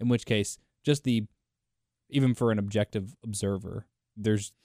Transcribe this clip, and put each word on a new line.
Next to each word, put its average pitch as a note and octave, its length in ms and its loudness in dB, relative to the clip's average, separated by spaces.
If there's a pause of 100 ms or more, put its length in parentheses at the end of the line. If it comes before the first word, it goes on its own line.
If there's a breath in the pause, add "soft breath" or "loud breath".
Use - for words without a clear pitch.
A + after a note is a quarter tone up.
in A#2 80 -2
which A#2+ 180 2
case, G#2 320 0 (260)
just D3 200 0
the, A2+ 200 2 (840)
even C3 240 4
for A#2 160 2
an A2 80 2
objective G#2 640 -2
observer, G2 640 -6 (300)
there's G#2+ 360 0 (120)